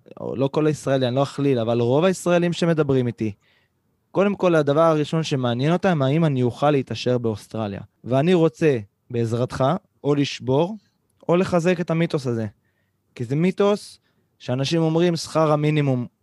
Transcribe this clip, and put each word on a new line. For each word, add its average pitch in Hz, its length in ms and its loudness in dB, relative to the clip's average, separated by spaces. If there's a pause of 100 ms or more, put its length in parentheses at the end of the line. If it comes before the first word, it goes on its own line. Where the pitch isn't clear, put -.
(200)
או 60 160 -6
לא 127 120 0
כל 151 200 0
הישראלי, 135 400 0
אני 120 80 -2
לא 139 80 2
אכליל, 139 360 0
אבל 117 200 0
רוב 127 240 2
הישראלים 175 500 0
שמדברים 147 540 0
איתי, 110 240 -4 (800)
קודם 202 240 0
כל, 180 200 2
הדבר 143 260 2
הראשון 160 420 2
שמעניין 131 500 -2
אותם, 175 280 0
האם 147 240 2
אני 131 180 0
אוכל 123 280 0
להתעשר 123 460 -2
באוסטרליה. 107 640 -6 (220)
ואני 135 300 2
רוצה, 160 440 2 (320)
בעזרתך, 120 540 -2 (400)
או 143 120 0
לשבור, 143 600 -2 (520)
או 165 60 4
לחזק 180 440 0
את 170 120 -4
המיתוס 160 360 -2
הזה. 113 200 -2 (720)
כי 123 60 -6
זה 120 100 -4
מיתוס 196 640 0 (400)
שאנשים 139 420 -2
אומרים, 165 340 2
"שכר 156 360 0
המינימום 147 540 0 (180)